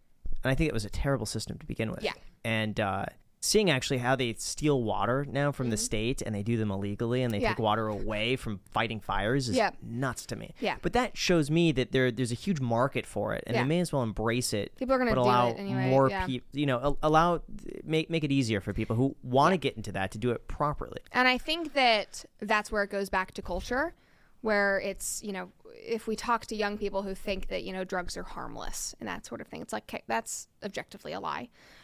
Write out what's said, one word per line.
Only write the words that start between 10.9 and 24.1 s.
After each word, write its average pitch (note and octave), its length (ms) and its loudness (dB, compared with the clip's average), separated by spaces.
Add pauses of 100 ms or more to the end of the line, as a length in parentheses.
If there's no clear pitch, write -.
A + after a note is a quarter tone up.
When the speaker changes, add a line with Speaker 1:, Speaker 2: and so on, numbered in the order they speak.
Speaker 1:
that A#3+ 240 0
shows D#3 340 4
me E3 220 6
that B2 180 0
there, C3 180 4
there's A#2+ 220 -2
a B2 40 -2
huge E3 260 -2
market A#2+ 440 0
for G#2 280 -2
it, - 120 -4
and - 80 -2
Speaker 2:
Yeah. A#2+ 100 2
Speaker 1:
they C3 40 2
may E3 140 2
as E3 100 -2
well C#3 100 2
embrace A2+ 520 0
it, G2+ 240 -2
Speaker 2:
People C4 180 2
are - 20 4
gonna B3 140 2
Speaker 1:
but - 40 2
Speaker 2:
do B2+ 60 4
it - 40 6
Speaker 1:
allow B2 300 6
Speaker 2:
anyway, B2+ 340 -2
Speaker 1:
more C3+ 200 8
Speaker 2:
yeah. - 160 -2
Speaker 1:
peop-, B2+ 280 -4
you C#3+ 120 0
know, B2+ 140 2
al-, C#3+ 240 2
allow, D#3+ 380 6 (420)
make, D#3 260 0
make E3 140 0
it C#3+ 80 0
easier A2+ 300 2
for G#2 120 -4
people A2+ 220 -2
who C3+ 180 2 (100)
wanna C#3 320 6
Speaker 2:
Yeah. - 20 2
Speaker 1:
get C3+ 180 -2
into G#2 160 -8
that F#2+ 200 -2
to - 60 -10
do A#2 140 0
it - 160 -6
properly. - 540 -4 (100)
Speaker 2:
And B3+ 160 4
I B3+ 100 4
think D#4+ 360 -6
that A#3 500 2 (160)
that's G#3 320 0
where G#3 120 2
it G3 80 -4
goes G3 180 -4
back F#3 240 -2
to G#3 80 -10
culture, B3+ 520 -2 (460)